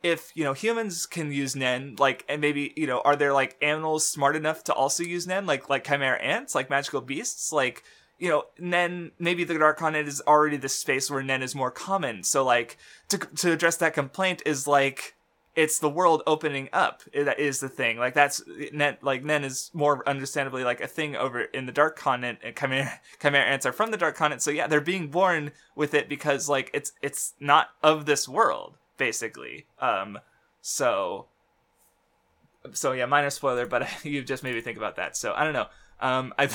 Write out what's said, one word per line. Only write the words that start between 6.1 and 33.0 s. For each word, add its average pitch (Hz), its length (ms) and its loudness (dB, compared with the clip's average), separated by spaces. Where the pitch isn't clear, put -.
Ants, 160 340 -2
like 131 140 -2
magical 139 320 0
beasts? 139 500 -8
Like, 131 320 0
you 175 120 -2
know, 151 140 2
Nen, 175 640 -2
maybe 175 240 0
the 160 160 -2
Dark 151 180 6
Continent 156 300 0
is 139 180 -8
already 151 300 6
the 135 140 -6
space - 420 -2
where 135 100 -2
Nen 135 200 -2
is 127 120 -6
more 131 160 -2
common. 131 540 -4
So, 135 220 2
like, 120 320 2
to, 202 80 -2
to 165 340 -2
address 165 260 2
that 160 160 2
complaint 175 520 -2
is, 143 220 0
like, 139 480 2
it's 156 260 2
the 156 100 2
world 165 360 4
opening 143 460 0
up. - 320 0
I-, 143 100 0
that 143 140 2
is 139 220 0
the 135 80 -6
thing. 117 300 -2
Like, 127 160 0
that's, 143 280 2
Nen, 147 300 0
like, 135 240 -2
Nen 151 180 0
is 131 300 -8
more 147 340 2
understandably, 135 560 -4
like, 123 160 0
a - 80 -6
thing 151 300 -6
over 120 240 -2
in 131 240 -6
the 123 80 -10
Dark 151 240 2
Continent, 123 440 -2
and 117 140 -12
Chimera, 135 540 -2
<laughs> - 120 -20
Chimera 143 220 4
Ants 135 220 0
are 127 80 0
from 220 180 -2
the 214 60 -4
Dark 160 180 0
Continent. 151 260 0
So, 151 100 -2
yeah, 151 160 -2
they're 151 120 4
being 170 300 -4
born 165 420 0
with 147 180 -2
it 143 140 2
because, 143 400 -2
like, 135 260 0
it's, - 280 -4
it's - 400 -6
not 143 300 4
of 156 220 4
this 143 240 2
world, 127 480 0
basically. 110 680 -6
Um, 101 400 -2
so, 98 680 -2
so, 135 180 0
yeah, 127 140 0